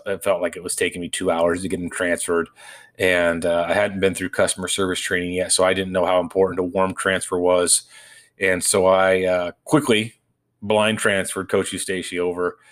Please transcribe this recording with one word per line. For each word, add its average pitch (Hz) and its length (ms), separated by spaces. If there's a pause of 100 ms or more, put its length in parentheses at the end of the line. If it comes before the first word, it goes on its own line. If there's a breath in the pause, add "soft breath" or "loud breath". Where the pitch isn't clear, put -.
it 98 160
felt 92 180
like 87 140
it 87 80
was 90 120
taking 90 240
me 87 80
two 90 220
hours 85 320
to 92 80
get 90 100
them 85 120
transferred. 85 580 (480 loud breath)
And, 87 480
uh, 85 220
I 85 60
hadn't 101 260
been 95 160
through 92 140
customer 92 380
service 92 320
training 90 340
yet, 90 180
so 92 120
I 95 120
didn't 95 180
know 92 120
how 90 140
important 90 400
a 92 40
warm 92 320
transfer 92 420
was. 87 460 (560 loud breath)
And 92 240
so 95 240
I, 95 380
uh, 90 260 (120)
quickly 117 520 (460)
blind 107 360
transferred 95 520
Coach - 220
Eustace 92 420
over 87 440 (140 soft breath)